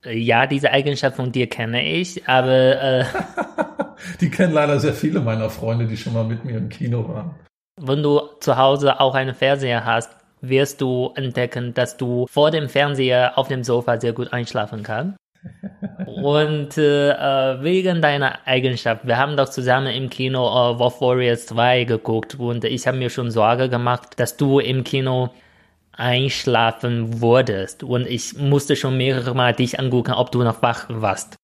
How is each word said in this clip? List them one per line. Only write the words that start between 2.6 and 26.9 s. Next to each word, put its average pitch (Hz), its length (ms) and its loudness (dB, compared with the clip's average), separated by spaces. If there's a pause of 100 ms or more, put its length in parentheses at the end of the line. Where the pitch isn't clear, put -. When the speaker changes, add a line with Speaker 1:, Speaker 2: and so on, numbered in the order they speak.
Speaker 1:
äh 131 220 2 (520)
Speaker 2:
<laughs> - 680 -8
Die 139 80 2
kennen 175 240 2
leider 147 260 4
sehr 135 140 0
viele 165 260 -2
meiner 110 300 -2
Freunde, 113 360 -2
die 110 120 -6
schon - 160 -6
mal 113 100 0
mit 113 180 -6
mir 123 140 -8
im 107 140 -6
Kino 120 360 -4
waren. 107 280 -10 (440)
Speaker 1:
Wenn 139 240 -2
du 147 180 4 (200)
zu 131 160 2
Hause 135 420 4
auch 131 160 4
einen 131 200 0
Fernseher 131 500 0
hast, 113 260 -2 (300)
wirst 131 400 0
du 127 360 -2
entdecken, 123 580 -4
dass 123 240 -2
du 123 320 -2
vor 147 200 4
dem 151 200 -2
Fernseher 131 680 2
auf 135 120 0
dem 127 140 -4
Sofa 120 380 0
sehr 117 140 -2
gut 123 180 -8
einschlafen 113 500 -6
kannst. 127 360 -6 (240)
Speaker 2:
<laughs> - 640 -12
Speaker 1:
Und, 151 720 0
äh, 143 320 4
äh, 135 520 0
wegen 180 380 0
deiner 143 460 0
Eigenschaft, 127 600 0
wir 120 120 2
haben 143 180 0
doch 135 140 2
zusammen 131 380 0
im 127 200 -6
Kino, 131 380 -2
äh, 120 320 2
Wolf 120 240 0
Warriors 123 440 2
zwei 123 380 2
geguckt 113 540 -2
und 120 260 -4
ich 123 220 -4
hab 131 80 0
mir 127 160 -4
schon 120 200 -6
Sorge 113 380 2
gemacht, 123 500 -2
dass 120 200 -2
du 139 220 4
im 131 240 -2
Kino 131 460 -2 (600)
einschlafen 117 1300 0